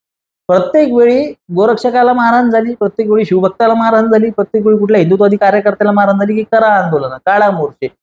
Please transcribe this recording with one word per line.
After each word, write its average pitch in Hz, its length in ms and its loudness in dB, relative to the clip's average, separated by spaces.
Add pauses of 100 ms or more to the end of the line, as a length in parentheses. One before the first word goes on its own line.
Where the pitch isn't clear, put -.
(480)
प्रत्येक 254 460 0
वेळी 247 380 2 (240)
गोरक्षकाला 240 580 0
मारहाण 240 360 0
झाली, 226 260 -2
प्रत्येक 208 340 -4
वेळी 214 160 2
शिवभक्ताला 190 480 0
मारहाण 226 380 0
झाली, 220 180 2
प्रत्येक 208 360 -4
वेळी 214 120 2
कुठल्या 202 220 2
हिंदुत्ववादी 190 380 2
कार्यकर्त्याला 202 540 0
मारहाण 202 280 0
झाली 208 160 -2
की 220 80 -4
करा 220 240 0
आंदोलन, 170 420 -2
काढा 196 420 -2
मोर्चे. 156 360 -6 (160)